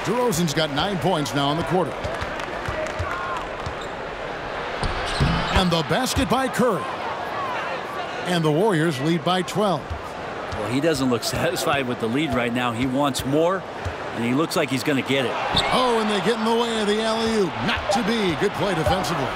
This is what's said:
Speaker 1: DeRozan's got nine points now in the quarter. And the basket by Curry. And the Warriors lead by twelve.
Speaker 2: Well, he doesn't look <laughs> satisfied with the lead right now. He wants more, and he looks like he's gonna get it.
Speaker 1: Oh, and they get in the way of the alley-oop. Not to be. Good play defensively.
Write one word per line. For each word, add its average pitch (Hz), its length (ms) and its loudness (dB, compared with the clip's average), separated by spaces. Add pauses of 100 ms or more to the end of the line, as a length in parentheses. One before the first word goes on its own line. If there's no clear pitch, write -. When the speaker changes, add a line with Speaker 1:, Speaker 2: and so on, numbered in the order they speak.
Speaker 1:
DeRozan's 180 500 2
got 156 180 2
nine 175 280 0
points 156 360 0
now 143 160 2
in 151 60 0
the 170 80 -2
quarter. 160 260 0 (3750)
And 185 100 4
the 165 200 2
basket 233 400 2
by 262 180 4
Curry. 214 360 2 (1400)
And 175 180 2
the 156 80 4
Warriors 165 500 4
lead 160 240 2
by 185 160 4
twelve. 180 400 2 (720)
Speaker 2:
Well, 107 180 -4
he 131 80 2
doesn't 139 300 2
look 117 140 2
<laughs> - 140 -2
satisfied 143 500 0
with 120 120 -2
the 117 80 -2
lead 135 260 0
right 120 200 0
now. 123 180 0
He 120 160 0
wants 135 380 0
more, 165 360 2 (540)
and 113 80 -2
he 120 100 2
looks 160 220 2
like 156 140 2
he's 131 140 0
gonna 139 180 2
get 135 240 2
it. 101 80 0 (400)
Speaker 1:
Oh, 240 260 4
and 214 100 0
they 202 160 0
get 233 140 2
in 220 60 0
the 226 100 2
way 233 260 0
of 208 60 0
the 208 140 2
alley-oop. 226 520 2 (140)
Not - 240 0
to 240 120 2
be. 196 360 2
Good 135 140 2
play 190 220 0
defensively. 151 600 0